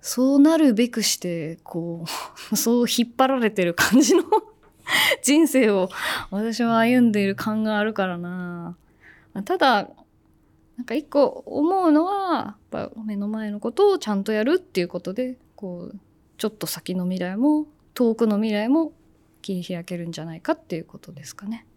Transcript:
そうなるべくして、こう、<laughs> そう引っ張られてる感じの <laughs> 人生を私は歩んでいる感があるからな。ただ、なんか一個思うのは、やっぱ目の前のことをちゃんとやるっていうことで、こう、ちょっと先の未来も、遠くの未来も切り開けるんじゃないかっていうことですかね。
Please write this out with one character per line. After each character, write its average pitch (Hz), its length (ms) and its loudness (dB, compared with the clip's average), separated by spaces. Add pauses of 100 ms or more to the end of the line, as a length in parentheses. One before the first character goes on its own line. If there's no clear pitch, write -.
そ 262 320 2
う 285 40 6
な 311 180 8
る 294 160 6
べ 233 140 2
く 240 160 -4
し - 140 -2
て、 165 460 -8
こ 170 420 -8 (460)
う、 220 60 -2
<laughs> - 0 -
そ 240 260 2
う 233 40 0
引 233 180 0
っ 233 100 -16
張 262 120 4
ら 262 120 0
れ 226 120 0
て 196 120 -2
る 170 120 -2
感 - 260 4
じ 262 140 4
の - 80 4 (500)
<laughs> - 480 -2
人 294 260 4
生 247 220 4
を 190 220 0 (400)
私 220 300 -4
は 233 180 2
歩 240 280 6
ん 226 40 4
で 208 120 2
い 196 40 2
る 196 80 0
感 220 280 -4
が 214 140 0
あ 208 60 2
る 220 100 -2
か 196 140 0
ら 180 100 -6
な。 175 580 -10 (680)
た 359 140 -2
だ、 240 300 2 (880)
な 247 40 -12
ん 247 40 -10
か 226 100 -6
一 302 80 -4
個 - 420 2
思 370 380 0
う 330 80 6
の 302 140 6
は、 381 300 -2
や 233 120 -4 (100)
っ - 20 -20 (120)
ぱ - 180 -6 (160)
目 214 100 -6
の 202 120 -4
前 214 240 -6
の 208 80 -8
こ 233 120 -6
と 403 200 4
を 370 80 0
ち - 80 -8
ゃ 208 80 0
ん 196 80 -2
と 208 80 -2
や 214 120 0
る 285 120 2
っ 370 40 2
て - 220 -4
い 175 40 0
う - 20 -10
こ 180 120 -8
と 185 140 -8
で、 254 240 -6 (180)
こ 180 380 -12
う、 202 60 -16 (380)
ち - 80 -6
ょ - 20 0
っ 214 40 -2
と 196 140 -8
先 180 300 -8
の 180 100 -2
未 185 140 -4
来 185 180 -6
も、 302 300 2 (260)
遠 226 220 2
く 226 100 0
の 214 120 2
未 220 160 -2
来 214 160 -2
も 311 240 2 (500)
切 185 180 -6
り 180 140 -8
開 170 100 -10
け 180 120 -8
る 170 100 -8
ん 170 40 -10
じ 165 80 -12
ゃ 156 60 -10
な 165 100 -12
い 170 60 -18
か 320 120 -2
っ 330 60 -6
て - 160 -10
い 160 40 -4
う - 60 -14
こ - 120 -20
と - 140 -20
で 139 140 -18
す - 100 -18
か 196 100 -18
ね。 220 320 -12